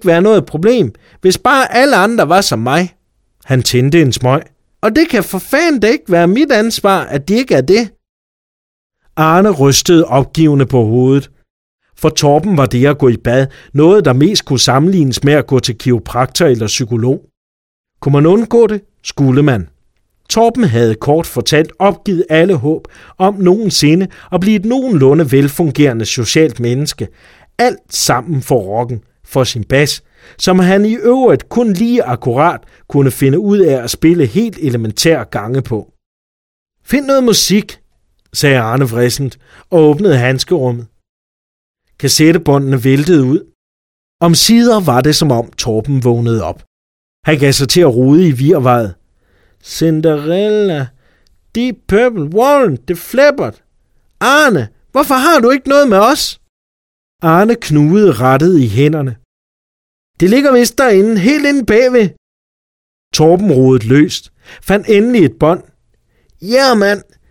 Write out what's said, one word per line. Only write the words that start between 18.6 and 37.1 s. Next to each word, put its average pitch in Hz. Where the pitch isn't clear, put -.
det, 202
skulle 139
man. 113
Torben 233
havde 117
kort 151
fortalt 147
opgivet 190
alle 170
håb 151
om 196
nogensinde 185
at 175
blive 214
et 196
nogenlunde 170
velfungerende 139
socialt 127
menneske. 123
Alt 247
sammen 143
for 139
rocken, 110
for 135
sin 113
bas, 135
som 185
han 196
i 220
øvrigt 240
kun 226
lige 233
akkurat 131
kunne 139
finde 135
ud 202
af 139
at 120
spille 165
helt 185
elementære 127
gange 120
på. 107
"Find 277
noget 269